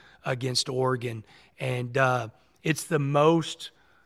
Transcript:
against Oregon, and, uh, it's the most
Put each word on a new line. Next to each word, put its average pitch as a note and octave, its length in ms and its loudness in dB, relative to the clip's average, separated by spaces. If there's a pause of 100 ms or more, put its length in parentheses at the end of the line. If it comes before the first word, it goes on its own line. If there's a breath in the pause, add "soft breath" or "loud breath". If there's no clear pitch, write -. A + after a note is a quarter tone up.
(240 soft breath)
against B2+ 440 -2
Oregon, B2+ 560 -2 (360 soft breath)
and, B2 380 -4
uh, B2+ 300 2 (340)
it's D#3+ 220 -2
the D#3+ 140 0
most D3 720 2 (360)